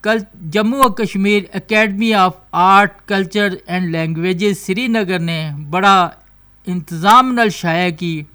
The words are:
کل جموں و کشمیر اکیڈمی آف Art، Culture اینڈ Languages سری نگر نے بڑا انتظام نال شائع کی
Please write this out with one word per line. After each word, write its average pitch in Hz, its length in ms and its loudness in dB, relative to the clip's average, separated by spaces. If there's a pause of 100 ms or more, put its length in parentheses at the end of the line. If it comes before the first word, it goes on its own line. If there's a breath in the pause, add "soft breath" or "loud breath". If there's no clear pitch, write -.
کل 220 160 0 (340)
جموں 226 320 0
و 247 60 4
کشمیر 202 540 0 (100)
اکیڈمی 214 600 0
آف 185 200 2 (180)
Art، 196 400 4 (160)
Culture 202 420 -2 (180)
اینڈ 175 220 -4
Languages 165 720 -2
سری 226 280 -4
نگر 196 320 -2
نے 165 300 -4 (200)
بڑا 185 400 2 (580)
انتظام 190 680 2
نال 233 160 2
شائع 175 400 -2 (100)
کی 160 240 -6 (100)